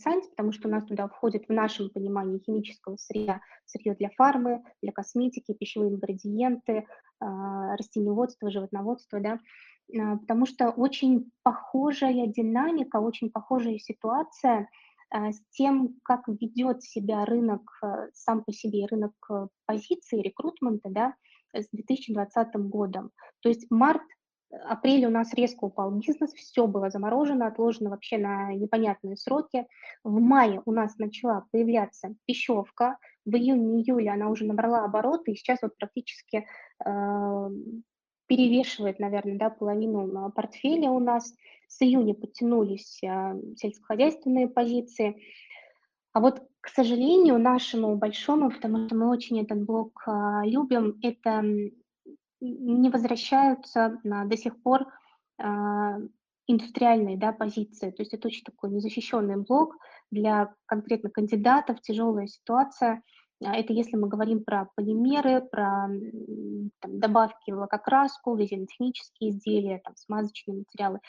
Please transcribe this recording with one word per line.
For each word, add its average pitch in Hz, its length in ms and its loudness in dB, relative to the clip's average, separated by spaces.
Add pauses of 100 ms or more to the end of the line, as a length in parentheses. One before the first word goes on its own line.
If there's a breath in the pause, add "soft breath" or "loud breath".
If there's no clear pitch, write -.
science, 359 260 -2
потому 214 220 -4
что 214 160 -8
у 214 40 -2
нас 214 120 -2
туда 202 240 -6
входит 214 400 -4
в 220 40 -2
нашем 214 380 -2
понимании 196 500 -4
химического 214 560 -6
сырья, 208 440 -4 (260 loud breath)
сырьё 208 300 -6
для 202 220 -4
фармы, 247 440 4 (200 loud breath)
для 208 100 -6
косметики, 247 640 -4
пищевые 208 380 -4
ингредиенты, 214 960 -4 (340 loud breath)
а, 196 560 -6
растениеводство, 208 760 -2
животноводство, 202 720 -6
да. 214 180 -4 (600 loud breath)
А, 214 180 -2
потому 233 280 0
что 247 240 0
очень 254 600 0 (140)
похожая 262 840 0
динамика, 240 720 0
очень 226 300 -4
похожая 226 480 -2
ситуация, 233 920 0 (420 soft breath)
а, 214 220 -4
с 214 80 -14 (100)
тем, 269 540 2
как 247 240 -2
ведёт 240 540 -2
себя 208 440 -4
рынок, 233 360 0 (220)
э, 196 300 -6
сам 220 300 -2
по 208 80 -6
себе, 208 340 -4
рынок, 214 260 -2 (200)
э, 196 160 -4 (180)
позиций, 214 560 -4
рекрутмента, 214 680 -6
да, 226 240 -2 (400 soft breath)
с 214 180 -8
две 214 120 -10
тысячи 262 300 -4
двадцатым 202 540 -2
годом. 196 420 -6 (320 loud breath)
То 233 80 2
есть 233 200 -2
март, 277 320 4 (500)
э, - 60 -14
апрель 254 480 4
у 226 40 4
нас 226 240 0
резко 240 320 0
упал 196 260 -4
бизнес, 294 420 -2
всё - 340 0
было 196 220 -2
заморожено, 233 580 0
отложено 226 420 -2
вообще 202 280 -6
на 196 360 -4
непонятные 202 640 -2
сроки. 262 500 -2 (380 loud breath)
В 214 160 2
мае 233 460 6
у 220 60 0
нас 220 260 -2
начала 214 540 -4
появляться 226 600 0 (120)
пищевка, 247 720 -2 (280 soft breath)
в 208 100 0
июне-июле 233 760 2
она 208 180 -2
уже 214 160 -2
набрала 220 380 2
обороты 226 480 0
и 196 40 -6
сейчас - 260 -2
вот 214 160 -6
практически, - 680 -8 (400 loud breath)
эм, 202 1000 -4 (440)
перевешивает, 240 720 2
наверное, 202 380 -2
да, 220 120 2
половину, 208 580 -2 (180)
м, 208 60 -8
портфеля 277 580 0
у 254 100 4
нас. 240 340 0 (340 soft breath)
С - 140 -4
июня 247 320 6
подтянулись, 220 880 -2
а, 190 300 -4 (220)
сельскохозяйственные 254 920 0
позиции. 240 760 -2 (920 loud breath)
А 226 60 2
вот, 262 220 4 (180)
к - 80 -14
сожалению, 262 720 6
нашему 233 580 2
большому, 262 540 0
потому 220 360 -2
что 226 100 -2
мы 226 140 2
очень 240 320 0
этот 214 220 -2
блок, 220 420 -4
а, 208 400 -2
любим, 233 560 2
это, 233 280 -2
м, 214 160 2
н-, 208 260 0 (680)
не 247 500 4
возвращаются, 240 1120 2
а, 202 220 -2
до 220 120 0
сих 233 240 -8
пор, 269 240 2 (540 loud breath)
а, 208 580 -2 (500)
индустриальные, 226 680 2
да, 214 140 0
позиции. 208 600 -6
То 214 100 -8
есть 214 120 -12
это 220 140 -6
очень - 160 -12
такой - 260 -10
незащищённый 208 680 -2
блок 277 380 2 (360 loud breath)
для 208 420 2 (120)
конкретно 214 440 -2
кандидатов, 226 720 2
тяжёлая 214 460 -2
ситуация. 240 720 0 (420 soft breath)
А, 202 120 -2
это 226 180 -2
если 233 220 -2
мы 208 120 0
говорим 214 360 0
про 196 320 -2
полимеры, 254 680 2
про, 196 460 -2
м, 208 800 -8 (100)
там, 196 200 -10
добавки 220 520 2
в 196 60 -6
лакокраску, 247 760 0
в 214 40 -2
резинотехнические 208 920 -4
изделия, 202 540 -2
там, 185 120 -16
смазочные 208 640 -6
материалы, 202 500 -6